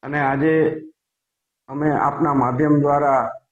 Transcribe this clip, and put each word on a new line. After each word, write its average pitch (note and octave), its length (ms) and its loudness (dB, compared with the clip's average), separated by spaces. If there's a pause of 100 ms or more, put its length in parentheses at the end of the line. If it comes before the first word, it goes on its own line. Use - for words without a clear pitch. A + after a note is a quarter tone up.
અને C#3+ 180 -4
આજે D#3 600 0 (840)
અમે D3 220 -2
આપના C#3+ 440 0
માધ્યમ C3+ 460 2
દ્વારા C#3+ 500 0 (200)